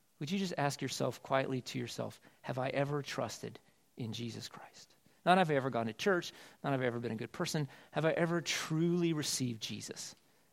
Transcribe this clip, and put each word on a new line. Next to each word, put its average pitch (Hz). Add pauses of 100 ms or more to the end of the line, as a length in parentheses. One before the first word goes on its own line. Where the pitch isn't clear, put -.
(200)
would 147
you 202
just 190
ask 143
yourself 127
quietly 135
to -
yourself, 117 (220)
"Have 127
I 131
ever 143
trusted 117 (380)
in 110
Jesus 110
Christ? - (300)
Not 180
have 175
I 151
ever 131
gone 117
to 110
church, 180 (300)
not 143
have 127
I 127
ever 120
been 120
a 110
good 113
person. 151 (260)
Have 156
I 160
ever 170
truly 170
received 127
Jesus - (380)